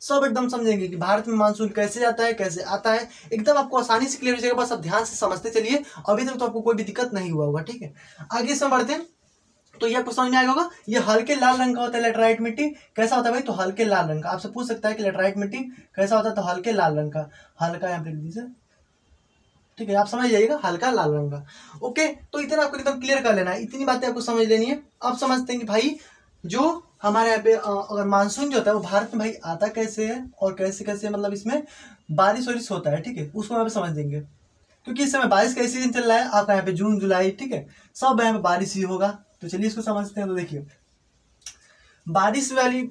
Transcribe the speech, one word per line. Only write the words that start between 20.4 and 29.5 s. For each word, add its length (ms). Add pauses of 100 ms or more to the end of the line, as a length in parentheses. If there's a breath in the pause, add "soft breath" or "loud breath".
हल्का 280
लाल 200
रंग 200
का। 140 (380 loud breath)
ओके, 240
तो 320
इतना 240
आपको 140
एकदम 220
clear 240
कर 120
लेना 160
है, 120
इतनी 220
बातें 220
आपको 140
समझ 260
लेनी 180
है। 140 (220)
अब 160
समझते 360
हैं 60
कि 80
भाई 280 (480 loud breath)
जो 200 (380)
हमारे 280
यहाँ 140
पे, 100
अ, 380
अगर 140
मानसून 440
जो 80
होता 140
है 60
वो 60
भारत 300
में 60
भाई 140 (120)
आता 240